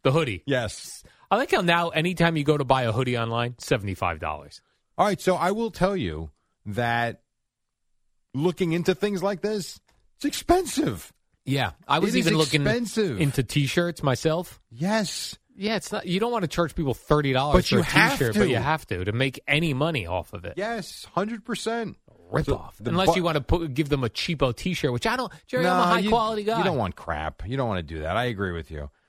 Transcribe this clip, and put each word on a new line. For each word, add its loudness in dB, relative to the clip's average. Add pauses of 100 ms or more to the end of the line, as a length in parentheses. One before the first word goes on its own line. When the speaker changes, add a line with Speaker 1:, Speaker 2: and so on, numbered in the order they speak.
Speaker 1:
The 4
hoodie. 0
Speaker 2:
Yes. -4 (280)
Speaker 1:
I 6
like -2
how 4
now 2
anytime 2
you 2
go 4
to -2
buy 4
a 2
hoodie 0
online, -2
seventy-five -2
dollars. -8 (360)
Speaker 2:
All 4
right, 0
so 2
I 2
will -2
tell 0
you -6 (340)
that -2 (1120)
looking 0
into 2
things -2
like -2
this, -4 (380)
it's -4
expensive. 0 (340)
Speaker 1:
Yeah, 0 (160)
I 4
was 2
Speaker 2:
It 4
is 2
Speaker 1:
even 4
looking 4
Speaker 2:
expensive. 0
Speaker 1:
into 2
T-shirts 0
myself. 0 (100)
Speaker 2:
Yes. -2 (180)
Speaker 1:
Yeah, -2
it's -6
not. -4
You 0
don't 0
wanna 0
charge 0
people 0
thirty 2
dollars 4
Speaker 2:
But 2
Speaker 1:
for 2
Speaker 2:
you 6
Speaker 1:
a 4
Speaker 2:
have 6
Speaker 1:
T-shirt, 0
Speaker 2:
to. 2
Speaker 1:
but 4
you 2
have 0
to, -4
to -2
make 0
any 2
money -2
off -4
of -12
it. -10
Speaker 2:
Yes, -8
hundred -4
percent. -6 (340)
Speaker 1:
Rip 0
Speaker 2:
So 0
Speaker 1:
off. -16
Speaker 2:
the -4
Speaker 1:
Unless 2
Speaker 2:
bu- 0
Speaker 1:
you 0
wanna 0
put, -2
give -2
them 0
a -2
cheapo -2
T-shirt, -2
which -2
I 0
don't. -6 (160)
Jerry, 0
I'm 4
a 4
Speaker 2:
Nah, 4
Speaker 1:
high 4
Speaker 2:
you, 0
Speaker 1:
quality 2
guy. 0
Speaker 2:
you 2
don't 0
want -2
crap. -6
You -4
don't 0
wanna -2
do -10
that. -2
I 0
agree -4
with -8
you. -8
I'm -10 (200)